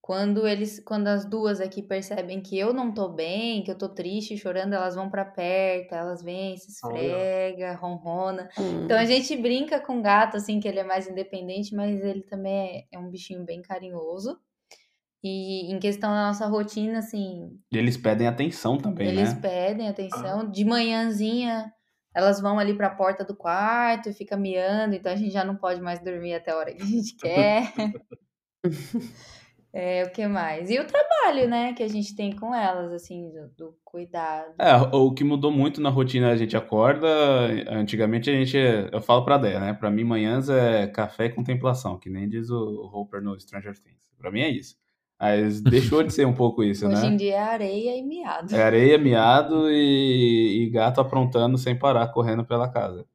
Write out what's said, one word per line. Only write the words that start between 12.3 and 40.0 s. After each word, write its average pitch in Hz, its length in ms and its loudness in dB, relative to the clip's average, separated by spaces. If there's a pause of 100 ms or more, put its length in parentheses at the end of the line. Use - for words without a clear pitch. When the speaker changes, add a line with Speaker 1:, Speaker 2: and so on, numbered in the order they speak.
Speaker 1:
é, 180 40 -16
é - 20 -14
um 180 120 -12
bichinho 180 340 -14
bem 170 180 -12
carinhoso. 185 760 -10 (840)
E 190 500 -8
em 190 60 -6
questão 202 320 -2
da 208 160 0
nossa 208 220 -2
rotina, 214 500 -4
assim, 185 580 -10 (140)
Speaker 4:
E - 80 -2
eles 120 180 2
pedem 110 300 2
atenção 127 520 -2
também, 143 300 -4
Speaker 1:
eles 101 260 2
Speaker 4:
né? - 60 -10
Speaker 1:
pedem 202 480 -2
atenção. 196 520 -8
Speaker 2:
Ah. 226 40 -6
Speaker 1:
De 208 200 -2
manhãzinha, 226 1080 -2 (400)
elas 196 280 4
vão 202 180 0
ali 202 180 0
pra 202 140 0
porta 190 340 0
do 202 120 -10
quarto 220 720 0
e 202 40 -8
fica 202 240 -8
miando, 196 600 0
então 180 160 -4
a 190 40 -2
gente 208 140 -2
já 190 140 -2
não 196 100 -4
pode 180 260 -2
mais 175 220 -6
dormir 175 320 -6
até 170 160 -6
a 160 60 -2
hora 156 180 -6
que 185 80 -14
a 202 40 -6
gente 220 280 -2
quer. 208 640 2
Speaker 2:
<laughs> - 960 -6 (1000)
Speaker 1:
É, 180 300 -2
o 180 80 -6
que 214 160 -4
mais? 175 400 -4
E 240 100 2
o 285 80 -4
trabalho, 494 640 2
né, 240 240 0
que 240 100 -6
a 214 60 -2
gente 208 260 -4
tem 202 220 -4
com 226 180 -6
elas, 185 380 -2
assim, 170 380 -12
do, 156 260 -18
do 160 260 -18
cuidado. 160 760 -8
Speaker 4:
É, 151 180 8 (180)
o 135 200 6
que 143 100 -2
mudou 143 260 2
muito 143 300 2
na 147 80 2
rotina, 127 420 4
a 117 60 4
gente 113 180 0
acorda, 127 540 4 (600)
antigamente 110 580 0
a 143 60 2
gente, 131 200 2 (380)
eu 104 80 -2
falo 127 240 4
pra 139 140 6
Déia, 101 220 2
né, 101 120 -2
pra 104 180 -2
mim 107 140 2